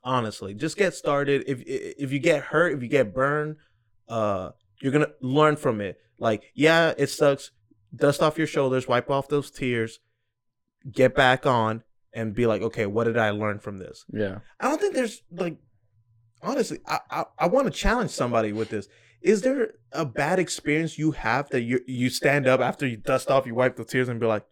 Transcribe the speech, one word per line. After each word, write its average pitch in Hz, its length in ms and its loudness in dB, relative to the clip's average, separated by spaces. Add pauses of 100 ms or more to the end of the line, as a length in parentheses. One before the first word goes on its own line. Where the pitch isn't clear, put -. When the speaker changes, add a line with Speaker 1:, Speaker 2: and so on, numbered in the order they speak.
Speaker 1:
honestly, 110 500 -4
just 139 220 -6
get 190 180 0
started. 143 520 -2
If, 123 200 -6
if 135 460 -8
you 143 60 -2
get 151 260 2
hurt, 165 300 2
if 131 80 -6
you 120 60 -8
get 117 260 2
burned, 151 420 -2 (520)
uh, 104 420 -2 (300)
you're 135 120 -2
gonna 147 180 2 (100)
learn 147 360 4
from 123 240 -2
it. - 180 -6 (200)
Like, 113 260 0 (100)
yeah, 165 420 4
it 139 120 0
sucks. 143 420 0 (440)
Dust 143 280 2
off 156 160 2
your 156 80 0
shoulders, 131 400 0
wipe 123 240 0
off 139 180 -2
those 143 220 -2
tears, 120 480 -4 (920)
get 127 240 4
back 131 320 4
on, 113 360 2 (300)
and 110 220 -6
be 120 120 2
like, 107 160 0
"Okay, 113 240 -2
what 110 180 0
did 113 140 0
I 110 120 2
learn 104 280 -4
from 101 200 -12
this?" 85 340 -16
Speaker 2:
Yeah. 98 260 -4 (220)
Speaker 1:
I 240 80 0
don't 311 120 0
think 392 140 0
there's, 247 280 -2 (100)
like, 175 240 -4 (880)
honestly, 196 440 -4
I, - 140 -4 (100)
I, 151 140 -4 (140)
I 156 100 0
wanna 240 220 2
challenge 214 400 0
somebody 117 420 0
with 110 180 -4
this. 104 180 -8 (340)
Is 214 200 4
there 262 320 0 (180)
a 160 140 -2
bad 147 320 0
experience 160 600 -2
you 156 140 2
have 120 380 -2
that 127 120 0
you, 123 240 0
you 127 240 0
stand 143 360 2
up 127 140 4
after - 260 -2
you 120 100 -4
dust 127 340 -2
off, 135 160 4
you 117 80 -6
wipe 127 220 2
the 120 80 -8
tears, 127 240 -2
and 117 120 -6
be 113 60 0
like 107 260 0